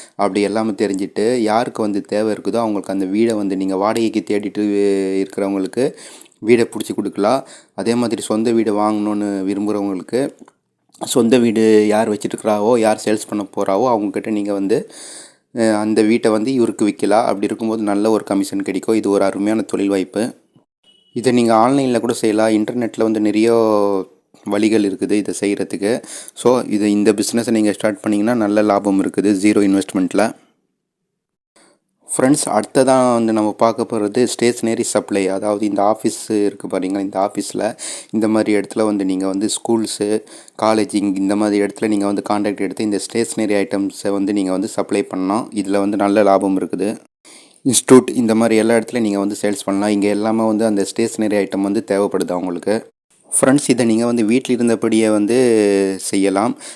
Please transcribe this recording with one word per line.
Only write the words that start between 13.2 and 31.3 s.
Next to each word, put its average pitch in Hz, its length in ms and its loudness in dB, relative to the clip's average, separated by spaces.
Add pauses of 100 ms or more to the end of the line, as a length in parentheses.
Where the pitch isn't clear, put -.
பண்ண 104 200 -4
போறாவோ 98 380 0
அவங்கக்கிட்ட 104 440 -2
நீங்க 104 220 -2
வந்து, 98 260 0 (760)
அஹ், 110 220 0
அந்த 107 260 2
வீட்டை 113 280 2
வந்து 110 220 0
இவருக்கு 113 320 0
விக்கலாம். 104 400 2
அப்படி 104 220 -2
இருக்கும்போது 110 360 -4
நல்ல 101 280 0
ஒரு 107 140 2
கமிஷன் 98 380 -2
கிடைக்கும். 95 320 -2
இது 104 160 0
ஒரு 98 140 2
அருமையான 101 380 -2
தொழில் 98 260 -4
வாய்ப்பு. 98 360 -2 (920)
இதை 123 160 0
நீங்க 117 220 4
ஆன்லைன்ல 123 460 2
கூட 117 120 0
செய்யலாம். 110 420 2
இன்டர்நெட்ல 117 480 -2
வந்து 110 180 0
நிறைய 107 280 2 (1000)
வழிகள் 104 380 2
இருக்குது 95 280 -4
இதை 98 220 -2
செய்யறதுக்கு. 98 600 -2 (400)
So, 120 340 2
இது, 104 220 0
இந்த 104 220 4
பிசினஸை 110 380 -2
நீங்க 107 220 2
ஸ்டார்ட் 104 280 -4
பண்ணீங்கன்னா 107 360 0
நல்ல 107 260 2
லாபம் 101 380 2
இருக்குது 101 360 0
ஜீரோ 104 280 2
இன்வெஸ்ட்மெண்ட்ல. 98 580 0 (1900)